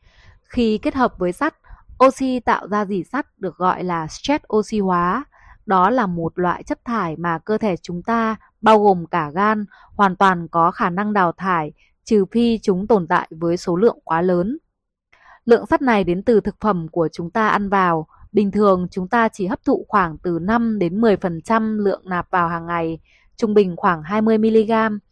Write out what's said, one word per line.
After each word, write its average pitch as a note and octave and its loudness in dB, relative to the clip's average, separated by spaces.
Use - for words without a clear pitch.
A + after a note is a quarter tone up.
Khi A3+ 0
kết D4 -4
hợp B3 0
với F3+ -2
sắt, C#4+ -6
oxy C4 0
tạo - -2
ra G#3 -2
rỉ F#3 -4
sắt - -8
được F3+ -8
gọi F3+ 0
là E3 -4
stress - -4
oxy G#3+ 0
hóa. F#3+ 0
Đó F#3+ 4
là A#3+ 0
một E3+ -6
loại F3 -2
chất - -8
thải G3 -4
mà E3 -4
cơ G#3+ -4
thể G#3+ -2
chúng F3 -12
ta, A3+ -2
bao A3 6
gồm F#3 4
cả D#3 -4
gan, G#3+ 0
hoàn F#3+ 2
toàn F3+ 2
có E3+ 2
khả G3+ -2
năng G#3 -4
đào F3+ 2
thải, E3+ -4
trừ G3+ 2
phi A#3 0
chúng G3 -2
tồn F#3+ 2
tại F3+ 0
với E3+ -2
số F3 -4
lượng G#3 2
quá E3 0
lớn. F#3 0
Lượng A#3 4
sắt D#4+ -2
này A3+ 2
đến F3 -2
từ A3+ 4
thực G3 -4
phẩm F3+ -2
của D#3+ -2
chúng E3+ -10
ta A3 0
ăn G3+ 0
vào. F3+ 0
Bình G3+ 2
thường, G3 2
chúng F#3 -6
ta A3+ 0
chỉ F#3 -6
hấp A#3+ -6
thụ - 0
khoảng E3+ -2
từ E3+ -4
năm A3 0
đến F3+ -2
mười G#3+ 4
phần E3+ -6
trăm A3 -2
lượng G3+ 0
nạp F3+ -6
vào F3 0
hàng E3+ -6
ngày, E3 -4
trung G#3+ -2
bình F#3+ 2
khoảng E3+ -2
hai G#3 -2
mươi A3 2
mi-li-gam. A3 2